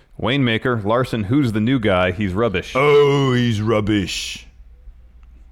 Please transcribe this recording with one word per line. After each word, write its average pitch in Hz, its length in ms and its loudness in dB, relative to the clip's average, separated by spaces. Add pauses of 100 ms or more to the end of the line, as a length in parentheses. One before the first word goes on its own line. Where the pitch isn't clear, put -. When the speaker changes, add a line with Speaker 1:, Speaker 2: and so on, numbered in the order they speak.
(180)
Speaker 1:
Wayne 131 280 -2
Maker, 117 360 0
"Larson, 113 440 -2
who's 123 260 0
the 107 80 -2
new 123 200 0
guy? 92 320 2
He's 98 200 -4
rubbish." 92 420 -2
Speaker 2:
Oh, 143 600 4
he's 120 280 0
rubbish. 107 840 -2 (1040)